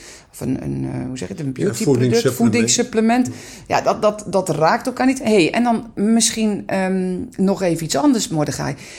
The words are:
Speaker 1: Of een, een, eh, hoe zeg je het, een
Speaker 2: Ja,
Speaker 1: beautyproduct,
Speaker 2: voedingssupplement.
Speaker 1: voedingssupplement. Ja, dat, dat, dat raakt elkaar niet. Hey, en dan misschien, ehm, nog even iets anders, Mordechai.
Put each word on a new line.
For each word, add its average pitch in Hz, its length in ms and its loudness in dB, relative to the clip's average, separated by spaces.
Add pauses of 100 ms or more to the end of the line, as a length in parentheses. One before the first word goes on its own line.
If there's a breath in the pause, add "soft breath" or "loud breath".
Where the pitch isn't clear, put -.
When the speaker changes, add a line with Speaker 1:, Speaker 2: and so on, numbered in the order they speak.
(320 loud breath)
Speaker 1:
Of - 80 -20
een, 135 240 -4
een, 135 300 -6
eh, 131 140 -8
hoe 131 100 -10
zeg 156 100 -10
je 196 60 -10
het, 170 100 -10
een 135 100 -4
Speaker 2:
Ja, 123 100 -6
Speaker 1:
beautyproduct, 202 200 -2
Speaker 2:
voedingssupplement. 127 520 2
Speaker 1:
voedingssupplement. 226 960 2 (380 loud breath)
Ja, - 140 0
dat, 190 200 0
dat, 214 260 0
dat 185 220 -2
raakt 160 360 2
elkaar 254 200 -2
niet. 262 180 0
Hey, 208 300 4
en 226 100 2
dan 233 320 0
misschien, 220 720 0
ehm, 185 500 -2 (220)
nog 190 240 2
even 170 220 0
iets 156 120 -4
anders, 269 320 2
Mordechai. 143 480 -4 (240 loud breath)